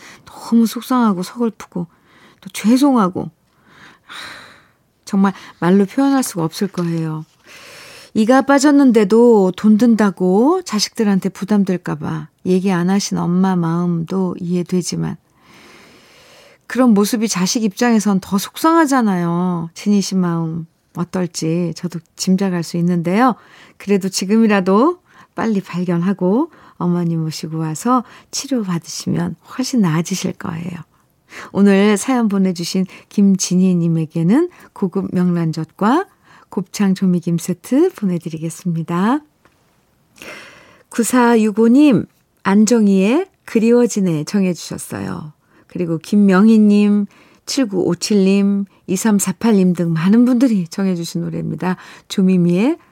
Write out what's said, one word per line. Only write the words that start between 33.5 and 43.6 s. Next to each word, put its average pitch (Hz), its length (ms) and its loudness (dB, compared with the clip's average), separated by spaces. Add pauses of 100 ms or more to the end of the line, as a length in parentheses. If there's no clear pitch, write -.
고급 190 400 -4
명란젓과 180 920 -2 (440)
곱창 196 440 -2
조미김 175 460 -2
세트 285 540 -2
보내드리겠습니다. 170 1300 -4 (1700)
구사육오님, 233 1160 4 (380)
안정희의 208 840 4 (200)
그리워지네 208 800 2